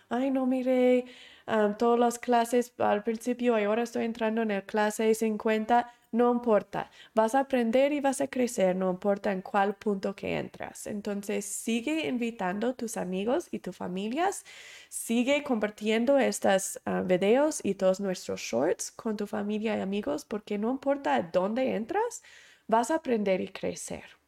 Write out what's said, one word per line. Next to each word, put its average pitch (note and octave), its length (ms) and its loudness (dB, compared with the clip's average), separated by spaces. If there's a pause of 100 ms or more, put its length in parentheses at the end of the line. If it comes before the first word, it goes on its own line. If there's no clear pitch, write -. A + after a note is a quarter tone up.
"Ay, B3+ 200 0
no C4 160 0
miré, B3+ 600 4 (420)
am, G#3 300 2
todas A#3 220 4
las A#3+ 200 2
clases A#3+ 580 2
al G#3 260 2
principio A#3+ 560 0
y G#3 40 2
ahora G#3+ 200 2
estoy A#3 220 -4
entrando A3+ 380 -2
en A3 80 0
el G3 120 -2
clase G#3+ 520 2
cincuenta". A3 760 2 (200)
No A#3+ 200 4
importa, A#3 600 0 (240)
vas A3 180 4
a C4+ 60 4
aprender C4 540 2
y D4 60 0
vas C4+ 220 0
a C4+ 60 0
crecer, G#3+ 480 0
no F#3 160 0
importa G3+ 400 0
en F#3 100 -4
cuál G3+ 340 0
punto G3 400 -4
que F3 220 -4
entras. - 480 -10
Entonces, G3+ 600 -6
sigue A#3+ 640 -4
invitando A3+ 600 -4
a B3+ 40 -2
tus A3+ 240 -8
amigos G3 540 -2
y G#3 80 -6
tus - 160 -10
familias, G#3+ 680 -4 (440)
sigue B3 540 0
compartiendo A3+ 760 0
estas, G3+ 680 0
ah, F#3 160 0
videos G3+ 640 4
y G3 100 2
todos F#3 240 2
nuestros F#3+ 420 -4
shorts - 500 -2
con A3 260 -6
tu G#3+ 80 -4
familia G#3 520 -4
y G#3 40 -4
amigos, G#3 440 -4
porque G#3 340 -6
no A3 100 -2
importa C#4 500 0 (140)
dónde G#3+ 420 0
entras, F4 460 -4 (460)
vas A3+ 240 2
a D#4+ 40 2
aprender G#3 460 0
y F#3+ 80 -8
crecer, - 540 -8 (240)